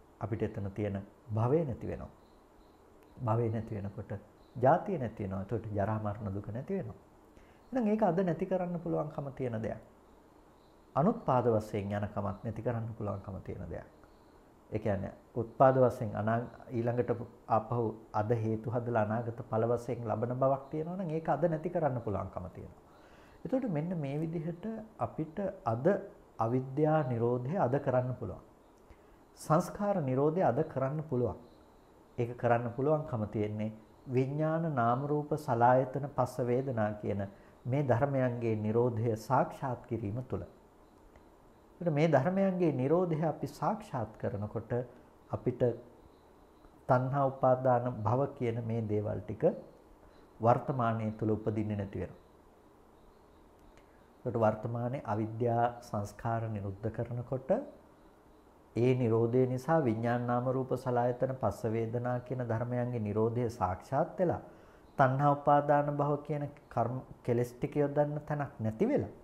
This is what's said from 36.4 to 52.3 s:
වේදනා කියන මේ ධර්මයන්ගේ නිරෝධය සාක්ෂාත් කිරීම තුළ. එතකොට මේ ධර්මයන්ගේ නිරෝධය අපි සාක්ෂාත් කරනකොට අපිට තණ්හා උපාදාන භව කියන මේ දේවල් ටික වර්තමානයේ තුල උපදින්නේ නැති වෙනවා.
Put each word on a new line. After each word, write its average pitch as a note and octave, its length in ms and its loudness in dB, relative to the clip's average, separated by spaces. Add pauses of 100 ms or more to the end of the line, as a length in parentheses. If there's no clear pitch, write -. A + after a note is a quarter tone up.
වේදනා A#2+ 520 0
කියන G#2 280 -4 (420)
මේ C3+ 200 0
ධර්මයන්ගේ A#2+ 760 2
නිරෝධය A2 600 2
සාක්ෂාත් C3 680 0
කිරීම G#2+ 380 -4
තුළ. G2 220 -6 (1400)
එතකොට E3+ 140 0
මේ D#3 140 4
ධර්මයන්ගේ F3+ 640 4
නිරෝධය D#3 500 2
අපි D3 260 -2
සාක්ෂාත් C#3+ 680 -4
කරනකොට G#2+ 560 -6 (580)
අපිට - 320 -2 (1200)
තණ්හා C3 420 4
උපාදාන B2+ 580 4 (140)
භව A2+ 220 2 (100)
කියන A#2 320 -2
මේ A2+ 200 -2
දේවල් G#2+ 380 0
ටික G#2+ 240 -4 (960)
වර්තමානයේ A#2 720 2
තුල A2 180 0
උපදින්නේ G#2+ 460 -2
නැති G2 220 -6
වෙනවා. - 240 -8 (1900)